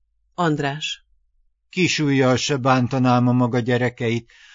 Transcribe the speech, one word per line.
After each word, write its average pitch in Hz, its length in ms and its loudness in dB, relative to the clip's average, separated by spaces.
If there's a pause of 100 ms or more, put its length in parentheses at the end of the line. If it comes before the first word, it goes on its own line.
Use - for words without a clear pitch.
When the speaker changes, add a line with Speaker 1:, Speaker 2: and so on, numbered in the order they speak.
(340)
Speaker 1:
András. 151 720 -4 (640)
Speaker 2:
Kis 180 300 -2
ujjal 135 380 2
se 147 200 -2
bántanám 127 720 2
a 123 40 2
maga 123 280 0
gyerekeit. 117 720 -2 (240)